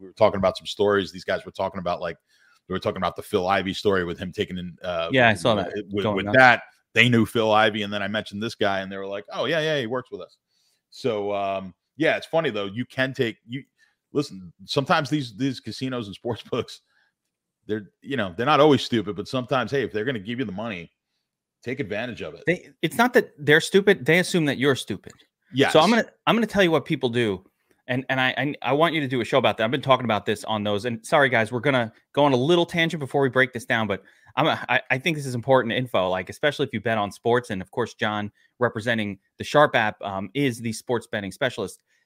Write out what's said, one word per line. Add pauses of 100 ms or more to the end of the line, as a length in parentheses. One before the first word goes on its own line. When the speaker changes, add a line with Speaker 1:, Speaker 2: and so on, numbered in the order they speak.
Speaker 1:
we
were
talking
about
some
stories.
These
guys
were
talking
about,
like, (500)
they
were
talking
about
the
Phil
Ivey
story
with
him
taking
in,
uh,
Speaker 2:
Yeah,
I
Speaker 1:
with,
Speaker 2:
saw
Speaker 1:
with,
Speaker 2:
that.
Speaker 1:
with,
Speaker 2:
Going
Speaker 1:
with
Speaker 2:
nuts.
Speaker 1:
that. (320)
They
knew
Phil
Ivey,
and
then
I
mentioned
this
guy,
and
they
were
like,
"Oh,
yeah,
yeah,
he
works
with
us." (520)
So,
um, (240)
yeah,
it's
funny,
though.
You
can
take, (100)
you, (500)
listen, (120)
sometimes
these,
these
casinos
and
sports
<laughs>
books, (880)
they're,
you
know,
they're
not
always
stupid,
but
sometimes,
hey,
if
they're
gonna
give
you
the
money, (720)
take
advantage
of
it.
Speaker 2:
They, (120)
it's
not
that
they're
stupid.
They
assume
that
you're
stupid. (420)
Speaker 1:
Yes.
Speaker 2:
So
I'm
gonna, (200)
I'm
gonna
tell
you
what
people
do. (420)
And,
and
I,
I,
I
want
you
to
do
a
show
about
that.
I've
been
talking
about
this
on
those.
And
sorry,
guys,
we're
gonna (200)
go
on
a
little
tangent
before
we
break
this
down,
but (340)
I'm
a,
I, (100)
I
think
this
is
important
info,
like,
especially
if
you
bet
on
sports.
And
of
course,
John, (260)
representing (200)
the
Sharp
app,
um,
is
the
sports
betting
specialist. (240)